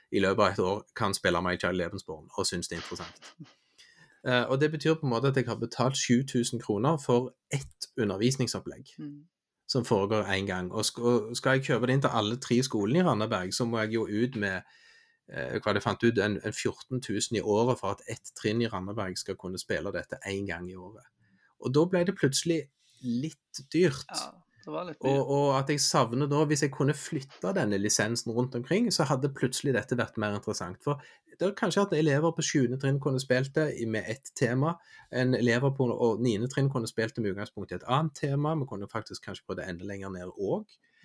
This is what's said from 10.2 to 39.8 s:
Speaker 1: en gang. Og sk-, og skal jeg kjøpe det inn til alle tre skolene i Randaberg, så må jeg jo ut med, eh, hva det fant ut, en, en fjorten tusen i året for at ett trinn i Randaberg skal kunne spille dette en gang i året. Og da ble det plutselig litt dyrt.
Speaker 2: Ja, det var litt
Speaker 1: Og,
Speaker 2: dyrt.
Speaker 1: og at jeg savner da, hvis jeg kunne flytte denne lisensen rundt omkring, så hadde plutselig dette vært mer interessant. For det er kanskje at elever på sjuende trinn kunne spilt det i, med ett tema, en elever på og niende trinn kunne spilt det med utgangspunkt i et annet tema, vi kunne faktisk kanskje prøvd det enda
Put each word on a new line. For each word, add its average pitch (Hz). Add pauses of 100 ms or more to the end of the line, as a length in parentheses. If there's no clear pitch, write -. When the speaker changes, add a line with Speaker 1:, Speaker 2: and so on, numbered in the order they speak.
Speaker 1:
en 98
gang. 92
Og 107
sk-, -
og 120
skal 135
jeg 135
kjøpe 123
det 127
inn 139
til 120
alle 110
tre 123
skolene 113
i -
Randaberg, 107
så 123
må 113
jeg 110
jo 110
ut 113
med, 95 (640)
eh, -
hva 104
det 101
fant 107
ut, 117
en, 104
en 107
fjorten -
tusen 107
i 95
året 110
for 98
at -
ett -
trinn 113
i 110
Randaberg 95
skal 98
kunne 92
spille 95
dette -
en 98
gang 90
i 92
året. 90 (560)
Og 123
da 151
ble 175
det 185
plutselig 156 (400)
litt 127 (140)
dyrt. 156
Speaker 2:
Ja, - (320)
det 156
var 160
litt 160
Speaker 1:
Og, 131
Speaker 2:
dyrt. 135
Speaker 1:
og 143 (100)
at 139
jeg 143
savner 131
da, 143
hvis 147
jeg 139
kunne 143
flytte -
denne 104
lisensen 110
rundt 127
omkring, 185
så 160
hadde 139
plutselig -
dette 113
vært 110
mer 104
interessant. 98
For 143 (360)
det 170
er 202
kanskje 202
at 202
elever 156
på -
sjuende 127
trinn 139
kunne 135
spilt 135
det 156 (100)
i, 117
med 110
ett -
tema, 135 (380)
en 127
elever 123
på 131
og 113
niende 120
trinn 139
kunne 120
spilt 110
det 117
med 98
utgangspunkt 101
i 90
et -
annet 151
tema, 147
vi 135
kunne 101
faktisk -
kanskje 95
prøvd 95
det 85
enda 87